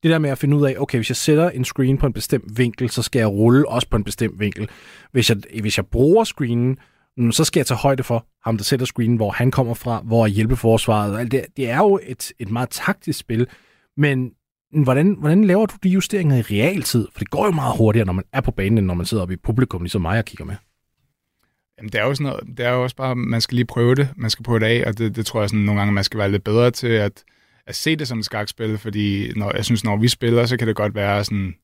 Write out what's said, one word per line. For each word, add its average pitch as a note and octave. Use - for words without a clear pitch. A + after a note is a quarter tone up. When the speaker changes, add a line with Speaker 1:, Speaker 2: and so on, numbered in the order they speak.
Speaker 1:
Det E3
der E3
med D3+
at C3+
finde D3
ud C#3+
af, -
okay, C#3
hvis A2
jeg A#2+
sætter D#3+
en B2+
screen C3+
på D3
en B2
bestemt A2
vinkel, B2
så B2
skal -
jeg A2+
rulle A#2
også A#2
på -
en G2+
bestemt G#2
vinkel. G2+
Hvis A#2+
jeg, A2
hvis G#2
jeg G2
bruger D#3+
screenen, B2
mm, A#2
så D#3+
skal -
jeg C3
tage A#2+
højde C3+
for A#2
ham, A2+
der G2+
sætter B2+
screenen, A#2+
hvor G#2+
han B2
kommer A#2+
fra, A2+
hvor A#2
er A2
hjælpeforsvaret A2
og A2
alt A#2+
det. C3
Det C3
er -
jo G3
et, -
et G2+
meget A#2+
taktisk -
spil, A#2+
men C3+
hvordan, D3
hvordan E3
laver G3+
du -
de F#3+
justeringer F3+
i A#2
realtid? A#2+
For -
det -
går F3
jo G#3
meget C#3
hurtigere, A2
når F#2
man F#2+
er C3+
på B2+
banen, G#2+
end G2
når F2+
man F2
sidder G#2+
oppe F2+
i -
publikum, G#2+
ligesom F2
mig, F2+
og A2+
kigger -
med. D#2
Speaker 2:
Jamen, G#2
det A2
er G#2
jo C#3
sådan C#3+
noget, -
det B2
er B2
jo B2+
også B2+
bare, C3
man A#2
skal -
lige B2
prøve A#2+
det. C#3
Man A2+
skal -
prøve A#2
det A2
af, A#2
og A2
det, A2+
det A2
tror -
jeg G2+
sådan, G#2
nogle G#2
gange, G#2
man G2
skal -
være G2+
lidt G2+
bedre A#2
til B2
at, G#2
at -
se D#3+
det D3+
som A#2
et G#2+
skakspil, G#2+
fordi G#2
når, G2+
jeg G#2+
synes, A2+
når G#2
vi A2+
spiller, A#2+
så A#2+
kan A2+
det G#2+
godt G#2
være G2+
sådan G2